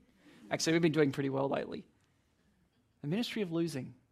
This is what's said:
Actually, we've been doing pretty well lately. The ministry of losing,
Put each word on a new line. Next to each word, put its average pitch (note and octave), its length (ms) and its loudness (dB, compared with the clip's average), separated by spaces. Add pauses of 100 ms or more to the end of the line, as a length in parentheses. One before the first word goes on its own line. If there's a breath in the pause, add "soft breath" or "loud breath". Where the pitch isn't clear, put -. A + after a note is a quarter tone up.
(520 loud breath)
Actually, D#3+ 220 0
we've E3+ 80 4
been E3 100 4
doing D3 200 4
pretty C3+ 180 -2
well C3+ 180 0
lately. - 360 -4 (1200)
The C#3+ 60 -8
ministry A3 340 -2
of F3+ 100 -2
losing, D#3 420 -4 (180)